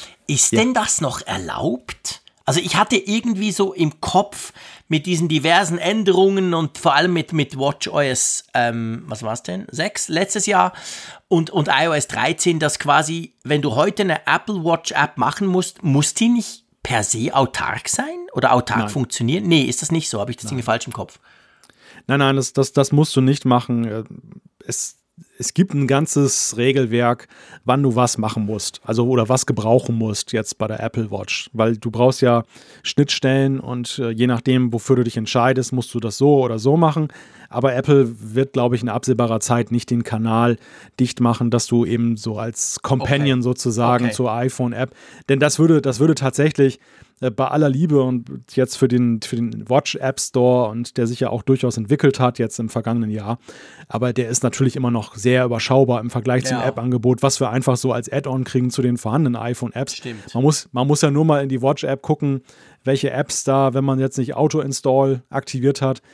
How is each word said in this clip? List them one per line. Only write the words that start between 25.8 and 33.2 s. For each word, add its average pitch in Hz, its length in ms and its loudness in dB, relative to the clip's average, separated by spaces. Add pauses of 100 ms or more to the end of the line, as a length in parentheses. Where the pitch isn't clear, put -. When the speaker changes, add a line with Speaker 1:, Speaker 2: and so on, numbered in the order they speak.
Speaker 2:
ganzes 139 720 0
Regelwerk, 120 720 0 (360)
wann 127 180 2
du 127 140 2
was 123 240 2
machen 110 260 -4
musst, 104 380 -8
also 117 240 0
oder 120 220 2
was 127 180 0
gebrauchen 117 480 2
musst 110 360 -4
jetzt 110 280 -6
bei 110 80 -2
der 110 160 -8
Apple 113 260 -4
Watch, - 440 -8
weil 113 240 2
du 117 120 -6
brauchst 123 320 2
ja 120 220 4 (400)
Schnittstellen 135 760 0